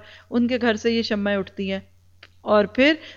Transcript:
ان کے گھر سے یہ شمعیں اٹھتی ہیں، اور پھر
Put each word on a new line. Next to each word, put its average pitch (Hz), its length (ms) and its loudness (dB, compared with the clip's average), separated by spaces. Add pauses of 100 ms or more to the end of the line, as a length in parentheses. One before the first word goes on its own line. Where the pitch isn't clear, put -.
(300)
ان 240 180 0
کے 254 120 -2
گھر 233 140 2
سے 233 160 -2
یہ 226 120 0
شمعیں 202 340 -2
اٹھتی 190 360 -6
ہیں، 190 80 -6 (600)
اور 208 240 2
پھر 277 300 2 (220)